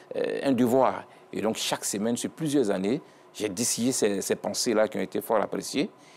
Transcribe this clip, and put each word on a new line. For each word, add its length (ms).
euh, 260
un 80
devoir. 540
Et 80
donc, 140
chaque 300
semaine, 320
sur 120
plusieurs 400
années, 320
j'ai 160
distillé 440
ces, 280
ces 140
pensées-là 540
qui 100
ont 20
été 200
fort 200
appréciées. 480